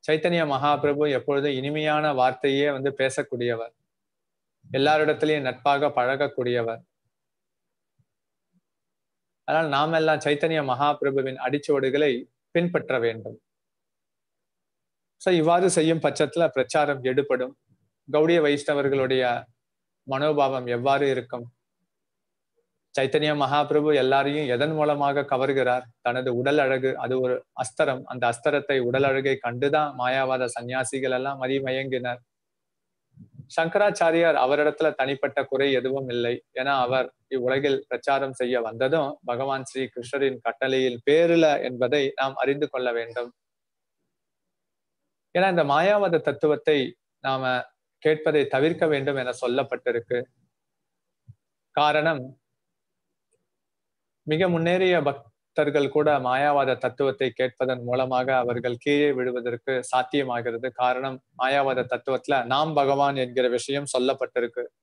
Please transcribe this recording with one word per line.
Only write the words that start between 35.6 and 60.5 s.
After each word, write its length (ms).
எதுவும் 360
இல்லை. 260
ஏன்னா 260
அவர் 280
இவ்வுலகில் 600
பிரச்சாரம் 440
செய்ய 280
வந்ததும் 500
பகவான் 400
ஸ்ரீ 200
கிருஷ்ணரின் 560
கட்டளையில் 640
பேரில 580
என்பதை 400
நாம் 180
அறிந்து 360
கொள்ள 220
வேண்டும். 380
ஏன்னா 160
இந்த 140
மாயாவாத 560
தத்துவத்தை 580
நாம 280
கேட்பதை 440
தவிர்க்க 400
வேண்டும் 300
என 240
சொல்லப்பட்டிருக்கு. 800
காரணம், 460
மிக 220
முன்னேறிய 540
பக்தர்கள் 840
கூட 300
மாயாவாத 580
தத்துவத்தை 540
கேட்பதன் 520
மூலமாக 540
அவர்கள் 400
கீழே 360
விழுவதற்கு 600
சாத்தியமாகிறது. 840